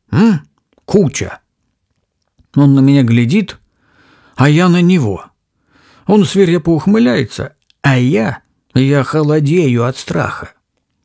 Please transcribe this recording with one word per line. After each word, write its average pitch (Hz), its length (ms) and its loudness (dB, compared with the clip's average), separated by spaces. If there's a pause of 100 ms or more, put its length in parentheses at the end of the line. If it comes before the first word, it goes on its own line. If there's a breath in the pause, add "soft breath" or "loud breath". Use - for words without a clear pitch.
М? 202 320 0 (440)
Куча. 147 560 -4 (1120)
Он 143 180 4
на 135 60 4
меня 139 240 4
глядит, 120 560 -2 (760 soft breath)
а 139 140 2
я 170 200 2
на 175 120 2
него. 151 440 0 (800 soft breath)
Он 202 180 2
свирепо 170 460 0
ухмыляется, 202 840 -2 (260)
а 135 160 0
я, 151 440 -2 (320)
я 135 300 0
холодею 147 840 0
от 131 120 -6
страха. - 560 -8 (520)